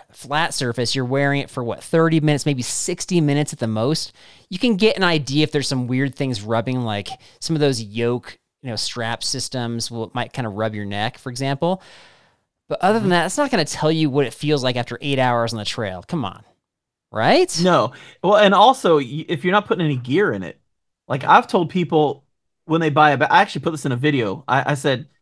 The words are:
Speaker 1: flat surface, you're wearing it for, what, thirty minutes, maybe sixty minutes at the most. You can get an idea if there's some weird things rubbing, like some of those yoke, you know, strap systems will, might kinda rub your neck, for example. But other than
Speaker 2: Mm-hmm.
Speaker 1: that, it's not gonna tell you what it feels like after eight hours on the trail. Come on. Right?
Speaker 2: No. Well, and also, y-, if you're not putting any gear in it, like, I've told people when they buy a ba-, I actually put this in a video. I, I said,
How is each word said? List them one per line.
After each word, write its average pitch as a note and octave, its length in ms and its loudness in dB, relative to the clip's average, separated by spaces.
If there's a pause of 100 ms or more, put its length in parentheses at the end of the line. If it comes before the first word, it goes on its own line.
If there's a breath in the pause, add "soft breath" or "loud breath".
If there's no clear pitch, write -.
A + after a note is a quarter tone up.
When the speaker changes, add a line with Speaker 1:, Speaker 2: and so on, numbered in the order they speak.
(140)
Speaker 1:
flat D3+ 400 -2
surface, A#2+ 420 -4
you're C3+ 100 -2
wearing C#3 360 0
it - 80 -12
for, C3 120 -8
what, A2 220 -8
thirty D#3+ 380 2
minutes, D3+ 240 2
maybe C#3 180 0
sixty - 560 -4
minutes D3 320 2
at D3 80 -14
the A#2 80 -2
most. A2+ 460 -2 (360 soft breath)
You F3+ 80 -10
can A#3 200 2
get A3 180 2
an F#3+ 80 0
idea D3+ 400 2
if - 80 0
there's C#3 160 -2
some B2+ 200 -2
weird C3 280 0
things B2+ 260 -4
rubbing, A2+ 400 -2
like G#2 280 -4 (320 soft breath)
some E3 140 -4
of D3+ 40 -2
those C3+ 240 2
yoke, A#2 560 -4 (240)
you C3 60 -10
know, A2 80 -6
strap A#2 480 -6
systems A#2 680 -6
will, A2+ 240 -8
might A#2+ 160 -4
kinda A#2+ 180 -6
rub G#2+ 240 -4
your G#2 120 -8
neck, G2+ 320 -4
for - 120 -12
example. C#3 540 -4 (840 soft breath)
But - 140 -6
other G3 160 2
than A3+ 60 0
Speaker 2:
Mm-hmm. F3+ 80 0
Speaker 1:
that, E3+ 160 2
it's F#3+ 100 -4
not C#4+ 140 0
gonna F#3 120 2
tell D#3 280 0
you D#3+ 180 2
what C3+ 160 2
it A2+ 80 -6
feels D3 300 -2
like B2+ 120 0
after A#2+ 240 -4
eight C#3 200 -2
hours A#2+ 340 2
on A2 60 -6
the G#2 60 -8
trail. F#2 420 -6
Come D3 180 -4
on. - 160 -10 (680)
Right? F#3+ 500 2
Speaker 2:
No. E3 320 2 (300 loud breath)
Well, G3+ 140 6
and G3+ 180 6
also, G#3 420 6
y-, C#3 320 -4
if C#3+ 160 -4
you're F3+ 60 2
not G3+ 160 2
putting F#3 180 0
any D3 120 0
gear C3+ 360 0
in G2 80 -6
it, - 180 -12 (480)
like, C3 160 -4
I've F#3 220 6
told F3 240 0
people D#3+ 560 0 (400)
when E3 160 0
they D#3+ 80 0
buy D3+ 220 6
a C3+ 60 2
ba-, C#3+ 140 0
I F3+ 120 6
actually E3+ 180 -4
put F3 80 -4
this D#3 160 -6
in C#3 60 -2
a B2 40 0
video. B2 520 -2
I, C3+ 240 0
I - 20 0
said, C3+ 340 -2 (140)